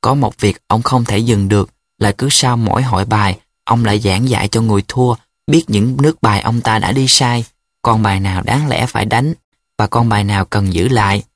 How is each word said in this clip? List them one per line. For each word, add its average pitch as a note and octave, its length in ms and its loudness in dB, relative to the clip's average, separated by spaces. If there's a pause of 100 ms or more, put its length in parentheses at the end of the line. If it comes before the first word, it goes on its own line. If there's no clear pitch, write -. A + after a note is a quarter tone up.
Có C3 120 0
một C3 260 -2
việc - 280 0
ông - 140 0
không B2 240 0
thể G2+ 120 -2
dừng G#2+ 320 0
được G2+ 200 0 (280)
là G2+ 140 0
cứ C3 200 -4
sau B2 260 0
mỗi A2+ 240 0
hội G2+ 240 0
bài, G#2 340 0 (240)
ông A#2 220 0
lại G#2 140 2
giảng G2+ 300 0
dạy A2+ 180 -2
cho A2+ 140 0
người G#2 260 0
thua B2 280 0 (320)
biết - 200 2
những A2 340 0
nước D#3 200 2
bài G#2 200 0
ông A#2 200 -2
ta A2 180 0
đã F#2+ 120 -2
đi C3 160 0
sai, A#2+ 380 0 (360)
con A2+ 220 2
bài G2 160 0
nào F#2+ 220 -2
đáng C#3+ 260 -2
lẽ B2+ 180 -2
phải G#2+ 200 -4
đánh C3 280 0 (440)
và G#2+ 100 0
con A#2 220 0
bài G#2 140 0
nào G2+ 220 0
cần G2 280 -2
giữ F2 140 0
lại. G2+ 360 0 (120)